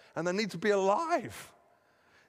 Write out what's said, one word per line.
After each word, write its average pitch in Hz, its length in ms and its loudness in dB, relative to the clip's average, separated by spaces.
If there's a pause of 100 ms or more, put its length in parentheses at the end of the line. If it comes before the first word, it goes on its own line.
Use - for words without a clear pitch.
(160)
and 160 100 -2
they 180 80 0
need 202 180 0
to 180 60 -10
be 202 140 2
alive. 202 840 0 (760)